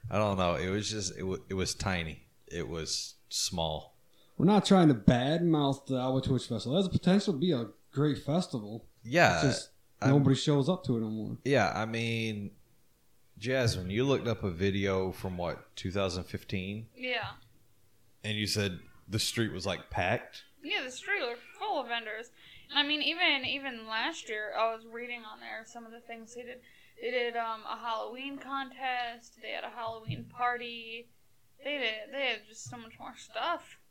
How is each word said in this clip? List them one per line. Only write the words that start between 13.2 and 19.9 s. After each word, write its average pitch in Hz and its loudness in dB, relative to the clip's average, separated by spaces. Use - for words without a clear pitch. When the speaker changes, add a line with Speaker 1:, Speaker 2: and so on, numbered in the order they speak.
Speaker 1:
Jasmine, 110 0
you 113 2
looked 120 2
up 107 -2
a 98 2
video 95 2
from, 90 -6
what, 87 -6
two 92 -4
thousand 92 0
fifteen? 101 -6
Speaker 3:
Yeah. 247 -6
Speaker 1:
And 107 -2
you 104 0
said 98 0
the 107 0
street 113 0
was, 95 -6
like, 92 -2
packed? - -2